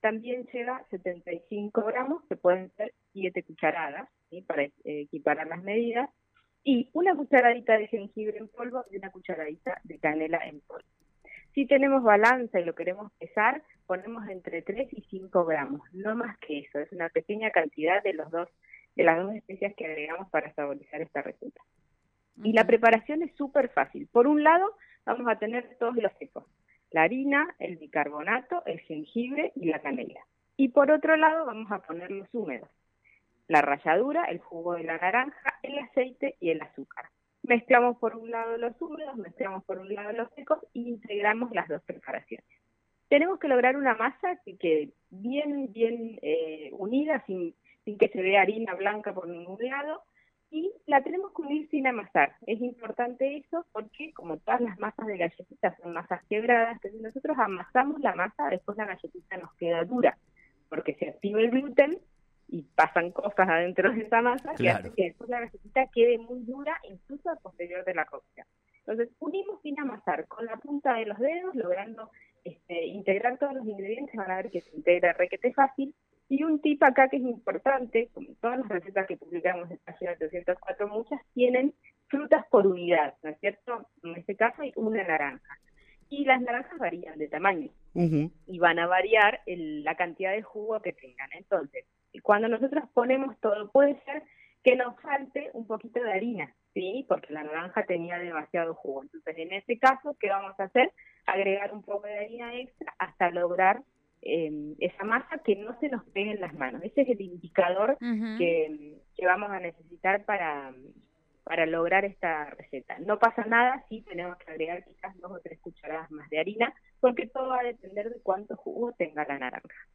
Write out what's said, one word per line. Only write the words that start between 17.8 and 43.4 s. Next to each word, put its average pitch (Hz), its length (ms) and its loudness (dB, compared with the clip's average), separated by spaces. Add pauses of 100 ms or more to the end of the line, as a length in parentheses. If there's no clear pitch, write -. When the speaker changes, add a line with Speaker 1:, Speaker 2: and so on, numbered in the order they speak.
Speaker 1:
de 196 100 0
los 156 180 -8
dos, 170 180 -4 (460)
de 170 100 2
las 165 140 6
dos 196 160 -4
especias 202 400 -8
que 156 120 -10
agregamos 156 420 -8
para 151 240 -2
saborizar 143 480 -8
esta 160 220 -6
receta. - 400 -14 (840)
Y 220 80 2
la 220 100 8
Speaker 2:
Ujú. - 60 4
Speaker 1:
preparación 226 540 6
es 311 140 -6
súper 269 340 0
fácil. - 420 -2
Por 240 140 8
un 294 180 4
lado, 359 300 6 (320)
vamos 240 220 0
a 214 100 2
tener 240 400 -6
todos 240 180 0
los 214 220 0
secos: - 260 -14 (460)
la 160 140 6
harina, 277 540 0
el 180 200 -8
bicarbonato, 156 880 -4
el 165 140 -6
jengibre 247 760 -4
y 190 80 -10
la 156 160 0
canela. - 400 -8 (380)
Y 269 100 4
por 277 220 6
otro 311 260 6
lado, 320 300 4
vamos 220 260 -8
a 202 60 -4
poner 175 320 -10
los 196 240 -10
húmedos: 165 340 -6 (800)
la 160 140 6
ralladura, 180 640 2
el 175 120 -6
jugo 170 360 -8
de 165 100 -6
la 165 140 -4
naranja, 226 680 -2
el 277 160 -6
aceite 254 580 -2
y 170 120 -2
el 156 120 -2
azúcar. - 440 -16 (360)
Mezclamos 240 560 4
por 226 180 -2
un 226 140 -12
lado 226 280 -4
los 233 220 -6
húmedos, 302 360 -8
mezclamos 190 480 -8
por 190 140 -8
un 196 140 -10
lado 208 200 -8
los 233 220 -6
secos 285 240 -2 (160)
e 240 60 -8
integramos 226 720 -2
las 185 160 -2
dos 160 140 -6
preparaciones. - 640 -12 (600)
Tenemos 320 320 4